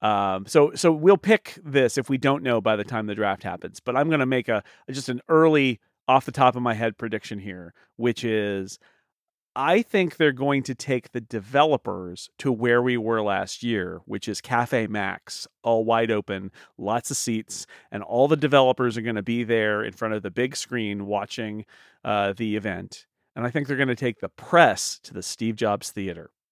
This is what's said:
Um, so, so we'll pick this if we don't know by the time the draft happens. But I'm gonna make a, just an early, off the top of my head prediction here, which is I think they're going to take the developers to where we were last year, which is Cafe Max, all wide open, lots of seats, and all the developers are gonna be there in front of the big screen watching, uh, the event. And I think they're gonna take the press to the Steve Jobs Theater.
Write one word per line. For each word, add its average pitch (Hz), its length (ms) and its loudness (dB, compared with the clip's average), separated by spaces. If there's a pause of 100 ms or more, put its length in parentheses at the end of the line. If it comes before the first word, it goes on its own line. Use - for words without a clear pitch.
Um, 98 440 0
so, 151 280 4
so 170 180 2
we'll 165 240 6
pick - 480 0
this 135 340 2
if 135 100 -4
we 135 100 0
don't 139 240 0
know 120 180 2
by 110 160 2
the 104 80 -2
time 110 220 -6
the 104 80 -4
draft 101 280 -2
happens. 90 380 -10
But 123 160 -2
I'm 147 140 2
gonna 143 160 2
make 127 220 -2
a, 110 140 0 (280)
just 135 180 -8
an 127 200 -4
early, 156 520 6 (280)
off - 180 6
the 143 60 -10
top 127 220 4
of 123 80 -4
my 120 120 0
head 113 240 -2
prediction 110 420 -6
here, 90 340 -14 (220)
which 117 280 -2
is 101 540 -2 (800)
I 170 260 2
think 185 340 0
they're 151 160 4
going 139 320 0
to 135 100 -6
take - 380 -4
the 120 80 -6
developers 107 1080 -2 (100)
to 127 140 0
where 120 300 4
we 123 160 2
were 110 240 0
last 98 400 -2
year, 90 420 -4
which 104 240 -8
is 101 140 -4
Cafe 120 440 0
Max, 101 640 -6 (160)
all 113 200 2
wide 113 260 2
open, 98 420 -4 (240)
lots 110 340 -4
of 135 60 -4
seats, - 500 -6 (240)
and 101 120 -10
all 127 260 2
the 156 80 0
developers 131 640 2
are 113 40 -8
gonna 110 200 -4
be 117 220 -2
there 107 380 0
in 110 120 -8
front 110 200 -4
of 104 80 -4
the 98 80 -6
big 131 260 -2
screen 101 500 -6
watching, 104 580 -6 (400)
uh, 101 300 0
the 110 200 -4
event. 95 520 -8 (280)
And 120 120 -6
I 123 40 -4
think 143 160 -4
they're 139 120 -4
gonna 135 180 0
take 120 240 -4
the - 80 -8
press - 760 4
to - 100 -20
the 92 80 -10
Steve 113 340 -4
Jobs 104 340 -2
Theater. 90 400 -10 (220)